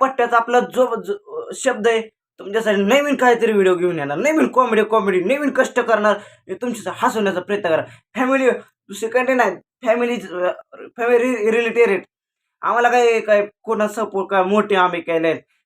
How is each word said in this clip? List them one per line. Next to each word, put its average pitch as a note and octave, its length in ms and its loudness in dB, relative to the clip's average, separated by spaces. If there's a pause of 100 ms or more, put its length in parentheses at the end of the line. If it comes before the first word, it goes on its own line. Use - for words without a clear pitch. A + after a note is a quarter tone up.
पट्ट्यात B3 340 0
आपला A#3+ 260 2
जो, A3+ 420 0
जो F3 520 -10
शब्द G#3+ 340 -2
आहे, A3+ 120 2 (100)
तुमच्यासाठी G3+ 720 -4
नवीन C4+ 340 2
काहीतरी A#3 360 2
व्हिडिओ F#3+ 220 4
घेऊन F3 240 -2
येणार, C#3+ 200 -4
नवीन C#4+ 300 2
कॉमेडी, A3+ 360 2
कॉमेडी, G3 360 0
नवीन C4+ 300 -2
कष्ट - 300 -2
करणार, G#3 380 0 (360)
तुमच्या G3+ 420 -8
हसवण्याचा G3+ 440 -2
प्रयत्न G3+ 280 -4
करा. D#3 140 0 (340)
फॅमिली, C4 340 0 (380)
दुसरे G3 200 -8
कंटेंट B3+ 280 0
नाही, G3+ 200 0 (300)
फॅमिली, A#3+ 280 0
अ, F3+ 360 -4 (460)
फॅमिली A#3+ 540 0
रिलेटेड. A3+ 540 2 (560)
आम्हाला A#3 280 2
काय, A#3+ 320 4
काय G#3 260 2 (160)
कोणा G#3+ 260 -2
सपोर्ट, G3+ 420 -4
काय G3 120 2
मोठे G#3 320 0
आम्ही F3 260 2
काय E3 180 -2
नाहीत, D#3+ 220 -2 (260)